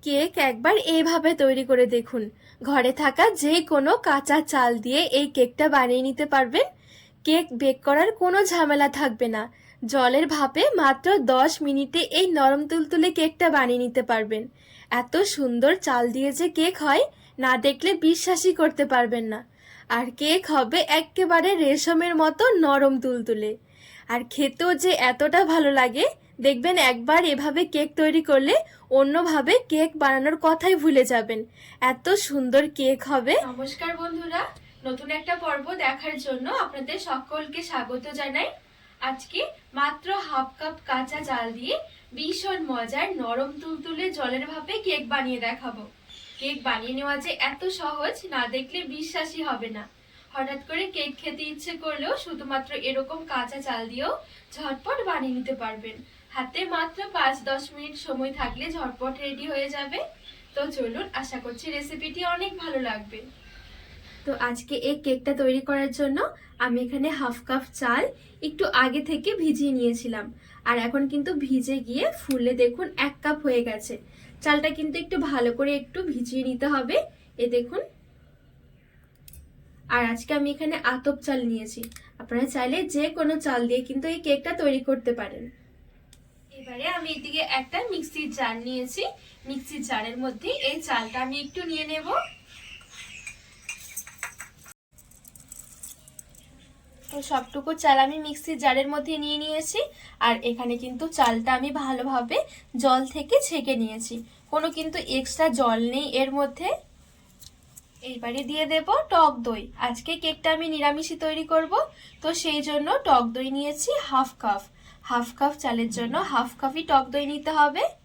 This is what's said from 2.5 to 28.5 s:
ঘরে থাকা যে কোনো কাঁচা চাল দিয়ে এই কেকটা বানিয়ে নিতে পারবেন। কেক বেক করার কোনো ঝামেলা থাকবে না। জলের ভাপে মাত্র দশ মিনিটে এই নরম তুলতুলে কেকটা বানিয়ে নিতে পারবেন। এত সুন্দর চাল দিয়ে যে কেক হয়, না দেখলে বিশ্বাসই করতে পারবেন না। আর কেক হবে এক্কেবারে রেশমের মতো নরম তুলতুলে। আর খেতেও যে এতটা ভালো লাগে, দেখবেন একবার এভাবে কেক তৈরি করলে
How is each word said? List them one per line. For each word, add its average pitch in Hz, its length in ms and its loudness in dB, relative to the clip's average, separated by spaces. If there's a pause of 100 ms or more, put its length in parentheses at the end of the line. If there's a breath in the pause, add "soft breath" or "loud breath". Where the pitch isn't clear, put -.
ঘরে 262 300 2 (100)
থাকা 302 240 6 (180)
যে 294 100 4 (180)
কোনো 285 200 4 (160)
কাঁচা 285 300 4 (140)
চাল 254 200 4 (140)
দিয়ে 262 160 2 (180)
এই 285 160 0
কেকটা 247 300 4 (100)
বানিয়ে 254 320 4
নিতে 269 260 -2
পারবেন। 269 320 4 (640 soft breath)
কেক 320 180 4 (160)
বেক 269 160 2 (100)
করার 311 220 6 (120)
কোনো 359 180 4 (120)
ঝামেলা 294 380 4 (100)
থাকবে 247 360 0
না। 214 80 -4 (500 soft breath)
জলের 269 320 4 (100)
ভাপে 302 280 2 (180)
মাত্র 269 260 4 (260)
দশ 269 180 6 (140)
মিনিটে 277 360 0 (180)
এই 381 80 2 (100)
নরম 277 240 6 (100)
তুলতুলে 330 380 2 (100)
কেকটা 320 280 2 (100)
বানিয়ে 247 280 2
নিতে 247 160 0 (100)
পারবেন। 214 320 -2 (560 loud breath)
এত 247 140 -6 (220)
সুন্দর 262 380 4 (120)
চাল 247 180 2 (120)
দিয়ে 269 140 0 (100)
যে 349 80 2 (100)
কেক 339 180 2 (100)
হয়, 302 180 4 (400 soft breath)
না 254 80 4 (140)
দেখলে 294 260 2 (140)
বিশ্বাসই 349 560 4
করতে 311 220 4 (100)
পারবেন 240 400 2
না। 214 60 -6 (580 loud breath)
আর 247 80 0 (160)
কেক 320 200 2 (140)
হবে 262 240 4 (200)
এক্কেবারে 339 520 4 (120)
রেশমের 320 580 4
মতো 311 220 4 (220)
নরম 277 280 6 (100)
তুলতুলে। 226 480 -2 (640 loud breath)
আর 240 80 0 (120)
খেতেও 302 380 2 (120)
যে 370 80 4 (180)
এতটা 294 320 4 (120)
ভালো 311 160 6 (100)
লাগে, 254 260 4 (400 soft breath)
দেখবেন 277 300 4 (160)
একবার 247 300 4 (120)
এভাবে 294 280 0 (120)
কেক 302 160 2 (100)
তৈরি 311 300 6
করলে 277 260 6 (440 loud breath)